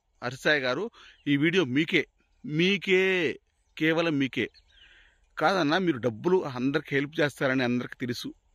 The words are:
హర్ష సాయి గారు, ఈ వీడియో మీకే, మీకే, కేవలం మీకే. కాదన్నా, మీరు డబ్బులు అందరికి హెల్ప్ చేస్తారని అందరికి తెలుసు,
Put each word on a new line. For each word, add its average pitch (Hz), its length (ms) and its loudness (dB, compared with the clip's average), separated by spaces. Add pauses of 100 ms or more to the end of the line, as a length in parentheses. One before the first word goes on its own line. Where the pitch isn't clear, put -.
(240)
హర్ష 123 120 -6
సాయి 151 240 2
గారు, 135 300 -2 (380)
ఈ 143 80 4
వీడియో 165 280 2
మీకే, 143 420 0 (400)
మీకే, 185 920 0 (400)
కేవలం 160 400 2
మీకే. 127 320 -2 (880)
కాదన్నా, 165 400 2
మీరు 165 200 0
డబ్బులు 127 480 0
అందరికి 139 480 -2
హెల్ప్ 147 260 -2
చేస్తారని 131 440 0
అందరికి 120 360 -2
తెలుసు, 123 340 -8 (200)